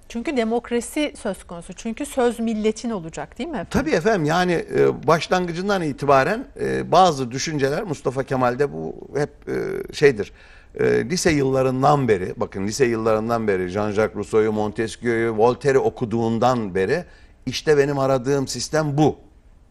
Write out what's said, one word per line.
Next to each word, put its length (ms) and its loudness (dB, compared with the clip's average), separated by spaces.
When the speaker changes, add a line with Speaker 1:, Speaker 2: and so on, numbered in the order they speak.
Speaker 1:
Çünkü 280 -6
demokrasi 800 -2
söz 280 -8
konusu. 280 -14
Çünkü 340 -8
söz 340 0
milletin 500 -2
olacak 480 -10
değil 100 -6
mi 80 -8
efendim? 140 -8
Speaker 2:
Tabii 200 0
efendim, 340 2
yani, 400 0
e, 320 2
başlangıcından 760 0
itibaren, 640 2
e, 320 -2
bazı 380 4
düşünceler 520 -2
Mustafa 400 -4
Kemal'de 500 0
bu 440 -10
hep, 140 -2
e, 460 -6
şeydir. 380 2
E, 100 -2
lise 460 2
yıllarından 800 2
beri, 280 0
bakın 300 -6
lise 180 0
yıllarından 640 0
beri 180 0
Jean-Jacques 480 -2
Rousseau'yu, 380 0
Montesquieu'yu, 840 -2
Voltaire'i 420 4
okuduğundan 960 0
beri 300 0
işte 320 2
benim 200 2
aradığım 500 0
sistem 500 -2
bu 200 4